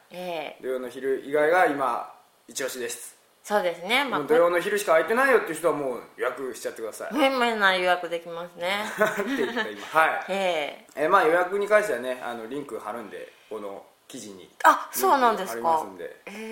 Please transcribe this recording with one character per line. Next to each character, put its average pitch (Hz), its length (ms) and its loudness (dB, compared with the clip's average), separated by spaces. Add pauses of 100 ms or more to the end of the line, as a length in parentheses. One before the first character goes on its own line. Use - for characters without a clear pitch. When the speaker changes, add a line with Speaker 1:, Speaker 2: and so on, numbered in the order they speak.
(120)
Speaker 1:
え 170 480 -10
え。 - 40 -18
Speaker 2:
土 123 60 -6
曜 127 100 -2
の 127 80 -8
昼 131 380 -4
以 139 80 -6
外 151 160 4
が 180 160 6
今、 139 480 -2 (340)
一 117 160 -18
押 127 60 -4
し 127 100 -10
で 120 100 -6
す。 - 300 -12 (240)
Speaker 1:
そ 208 140 0
う 190 60 2
で 170 120 0
す 170 120 -16
ね。 254 180 2
ま 214 120 -2
あ、 - 20 0
Speaker 2:
も 139 60 -4
う - 20 -10
土 156 80 6
曜 170 160 6
の 175 80 2
昼 202 180 0
し 202 80 -2
か 185 60 2
空 165 140 6
い - 20 -10
て 226 80 2
な 269 120 4
い 269 40 6
よ 226 80 8
っ - 20 4
て - 80 -8
い - 40 -6
う - 20 -4
人 165 140 2
は 147 40 2
も 135 220 -4
う 101 80 -10 (120)
予 101 80 -6
約 127 300 -4
し - 80 -14
ち 127 60 -6
ゃ 117 40 -4
っ - 40 -16
て 117 60 -10
く 113 40 -6
だ 104 80 -8
さ - 160 -10
い。 190 60 -8
Speaker 1:
め 269 120 4
ん 269 120 0
め 240 140 2
ん 214 60 -4
な 190 160 4
予 185 80 0
約 175 240 2
で 165 120 -4
き 180 80 -12
ま 170 200 -10
す 175 80 -18
ね。 190 300 -2
Speaker 2:
<laughs> 208 160 -2
っ 214 140 2
て 202 80 -4 (120)
言 202 140 -2
っ 151 40 -8
た 226 140 -2
今。 - 200 -10
は 156 200 4
い。 - 220 0
Speaker 1:
え 180 560 -2 (100)
え。 147 100 0
Speaker 2:
え、 - 20 2
ま 190 120 6
あ、 175 40 6
予 156 100 6
約 180 240 2
に 202 100 0
関 208 140 6
し - 60 -4
て 143 60 -2
は 117 60 -2
ね、 127 240 -4
あ 120 120 -6
の、 113 120 -10
リ 139 120 -8
ン 139 60 -10
ク 110 120 -10
貼 104 140 -10
る 117 100 -8
ん 98 80 -14
で、 87 240 -14 (160)
こ 110 100 -10
の 98 240 -12 (240)
記 127 120 -14
事 107 120 -14
に。 90 220 -20 (100)
Speaker 1:
あ、 - 280 4
そ - 160 0
う 302 100 6
な 240 140 6
ん 202 60 0
で 190 100 -6
す 117 60 -8
か。 - 20 -6
Speaker 2:
リ 117 60 -6
ン - 20 -6
ク 165 60 2
貼 160 80 4
り 147 60 0
ま 104 60 -10
す 95 60 -16
ん - 20 -18
で。 85 80 -12
Speaker 1:
へ - 60 -12 (400)